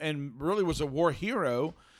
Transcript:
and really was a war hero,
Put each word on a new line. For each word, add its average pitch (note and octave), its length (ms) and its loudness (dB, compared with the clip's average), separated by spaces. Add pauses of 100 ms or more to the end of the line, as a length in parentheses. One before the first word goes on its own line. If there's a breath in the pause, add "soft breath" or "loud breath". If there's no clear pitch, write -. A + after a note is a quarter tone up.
and C#3+ 360 -4
really F#3+ 240 2
was D#3+ 200 2
a D3 40 0
war D3 260 2
hero, D#3 600 0 (260 soft breath)